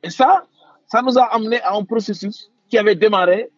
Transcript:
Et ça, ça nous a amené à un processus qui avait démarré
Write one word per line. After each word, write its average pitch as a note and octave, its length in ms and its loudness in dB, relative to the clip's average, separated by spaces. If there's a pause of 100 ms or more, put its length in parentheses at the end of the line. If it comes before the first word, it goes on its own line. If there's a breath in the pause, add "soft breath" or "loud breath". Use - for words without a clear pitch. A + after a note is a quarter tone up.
Et F3 80 -12
ça, E4 340 2 (420 soft breath)
ça A#3 160 -2
nous B3+ 160 0
a B3+ 60 6 (100)
amené A3+ 280 -2
à F#3+ 120 -2
un G#3 100 -2
processus G#3 640 -8 (180)
qui A#3 100 2
avait G#3 160 4
démarré F#3+ 640 2